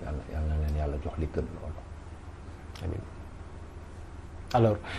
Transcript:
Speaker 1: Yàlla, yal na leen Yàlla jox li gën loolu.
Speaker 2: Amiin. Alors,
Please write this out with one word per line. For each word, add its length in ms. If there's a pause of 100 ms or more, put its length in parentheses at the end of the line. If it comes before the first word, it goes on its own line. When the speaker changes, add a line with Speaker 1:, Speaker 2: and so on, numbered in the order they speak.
Speaker 1:
Yàlla, 200 (100)
yal 160
na 80
leen 200
Yàlla 280
jox 140
li 80
gën 180
loolu. 360 (1000)
Speaker 2:
Amiin. 180 (1500)
Alors, 220 (220)